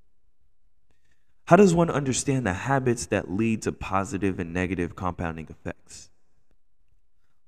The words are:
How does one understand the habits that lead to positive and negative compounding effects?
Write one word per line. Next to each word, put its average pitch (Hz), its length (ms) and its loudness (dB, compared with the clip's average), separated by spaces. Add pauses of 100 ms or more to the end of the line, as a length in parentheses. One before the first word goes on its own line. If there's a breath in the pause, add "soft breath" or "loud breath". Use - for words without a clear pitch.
(1500)
How 170 100 8
does 190 180 8
one 170 160 4
understand 135 560 0
the 90 80 0
habits 131 520 0
that 98 240 -2
lead 110 320 0
to 85 100 -2
positive 95 680 -4
and 85 140 -6
negative 87 420 -2
compounding 85 540 -6
effects? - 600 -16 (1400)